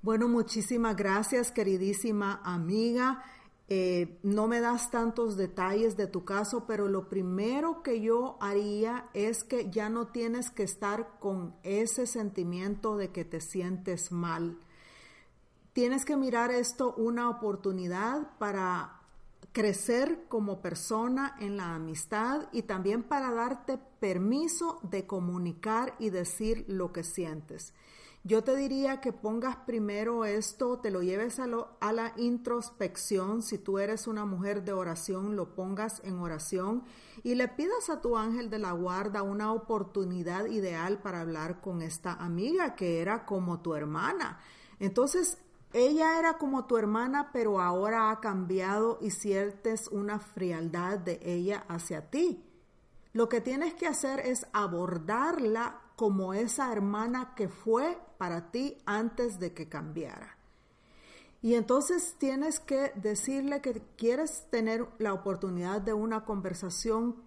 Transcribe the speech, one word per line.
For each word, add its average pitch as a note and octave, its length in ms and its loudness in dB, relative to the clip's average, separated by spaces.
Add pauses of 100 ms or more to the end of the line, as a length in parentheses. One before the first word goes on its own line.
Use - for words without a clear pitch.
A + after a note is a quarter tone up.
Bueno, A3 280 2
muchísimas A3+ 640 2
gracias, G#3 560 2
queridísima G3 920 2
amiga. A3+ 760 2 (460)
Eh, F3+ 560 2
no G#3 240 4
me A#3 140 2
das A#3+ 300 0
tantos A#3 440 2
detalles F#3+ 640 2
de G3+ 100 0
tu F3+ 160 -4
caso, G#3 420 -2
pero G#3 220 0
lo F#3+ 220 0
primero A#3 760 0
que A#3 160 0
yo A#3 400 2
haría G#3 720 0
es A3 300 0
que A#3 260 -2
ya G#3 200 -2
no A#3 180 0
tienes A#3 440 -2
que G#3+ 120 -2
estar G#3 560 -4
con F#3 340 -4 (100)
ese A3+ 440 0
sentimiento G3+ 880 -2
de F#3+ 160 -2
que F3 140 -6
te E3 160 -6
sientes F3+ 720 -4
mal. E3+ 440 -2 (1160)
Tienes B3+ 320 2
que D4+ 100 0
mirar A#3+ 340 2
esto B3 460 0
una A#3+ 340 0
oportunidad G3+ 1120 -2
para F#3+ 600 -2 (500)
crecer A#3+ 800 2
como G3+ 320 -2
persona A#3 800 -2
en G3+ 160 -4
la E3+ 180 -4
amistad G#3+ 800 -2
y A#3 80 -2
también G3+ 420 0
para C4+ 280 0
darte B3+ 460 -2 (220)
permiso C4 840 2
de F#3+ 240 -4
comunicar F3+ 920 -2
y A3 100 0
decir G#3+ 600 -2
lo F#3 240 -2
que E3+ 100 -6
sientes. D#3 680 -8 (520)
Yo A3 180 4
te C4 100 2
diría C4+ 460 0
que B3+ 140 -2
pongas A3 420 -2 (100)
primero A3 600 0
esto, A3 540 0
te A3 120 -2
lo F3+ 100 0
lleves G3+ 380 0
a B3+ 80 -2
lo, A#3 220 -2 (100)
a G#3 140 2
la A3+ 240 0
introspección. A3+ 1200 0
Si A3 160 -4
tú G3 220 0
eres G#3+ 280 -2
una G#3+ 180 -4
mujer G3 400 -2
de G3+ 80 -2
oración, F#3+ 640 -2
lo F3 180 -4
pongas G3 480 -4
en F#3 160 -4
oración F3+ 640 -2 (400)
y A#3+ 120 0
le B3 120 2
pidas F4+ 420 -2
a D#4 120 -2
tu A#3+ 160 2
ángel A3+ 320 0
de G#3+ 100 -4
la F#3 140 -2
guarda F#3+ 500 -2
una G#3 300 0
oportunidad F#3+ 920 -2
ideal F#3+ 540 0
para F3+ 200 -4
hablar E3 400 -4
con F3 200 -4
esta E3 320 -6
amiga A#3 600 0
que E3+ 240 0
era G#3+ 260 0
como F3 360 -2
tu E3+ 120 -2
hermana. E3 680 -2 (400)
Entonces, B3 580 2 (340)
ella D#4 480 6
era E4 180 4
como C4+ 280 0
tu B3 100 4
hermana, A#3+ 560 2
pero G#3+ 300 4
ahora G#3 500 4
ha A3 80 -2
cambiado G3 840 2
y G#3 100 0
sientes G3+ 760 0
una G#3 320 -2
frialdad F3 800 -2
de F3 240 -2
ella F3+ 460 0
hacia E3 400 -6
ti. E4 340 2 (720)
Lo A3+ 160 4
que A#3+ 100 2
tienes D4+ 360 -2
que F4 120 -2
hacer C4+ 320 0
es B3+ 320 -2
abordarla G#3+ 1300 0 (120)
como G3 380 2
esa A#3+ 380 0
hermana A3 640 -2
que F#3+ 140 -2
fue B3+ 480 2 (200)
para E3+ 340 -4
ti C4+ 340 -2
antes A3 540 0
de F3 140 -4
que D#3 140 -8
cambiara. D3+ 680 -8 (1040)
Y A#3 140 6
entonces C4+ 640 2
tienes C#4 420 0
que C#4 360 0
decirle C4+ 640 0
que A#3 200 -2 (160)
quieres C4 520 2
tener A3+ 380 2 (100)
la G#3+ 160 2
oportunidad F#3 680 0
de G#3+ 120 0
una A3 320 2
conversación G#3 1000 0